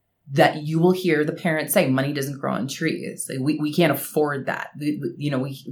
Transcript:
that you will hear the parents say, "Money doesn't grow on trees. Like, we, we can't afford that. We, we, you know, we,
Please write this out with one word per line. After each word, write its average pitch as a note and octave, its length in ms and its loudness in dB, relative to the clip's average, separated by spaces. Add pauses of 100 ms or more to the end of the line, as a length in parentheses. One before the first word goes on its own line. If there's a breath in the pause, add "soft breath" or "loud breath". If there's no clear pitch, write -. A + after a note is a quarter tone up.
(320)
that D3+ 320 4
you D#3+ 160 0
will F3+ 140 6
hear D#3 300 2
the D#3 100 -2
parents D#3 400 -2
say, D#3 140 4
"Money C3+ 260 2
doesn't C#3 260 -4
grow C3+ 140 -2
on C3 140 -2
trees. - 600 -4
Like, C3 120 -4
we, D3+ 180 0
we D3+ 140 0
can't E3 180 4
afford C#3+ 560 0
that. - 220 -6 (100)
We, D3 200 -2
we, C#3+ 180 -4
you C#3+ 120 -2
know, C3 100 0
we, C3+ 220 -6 (100)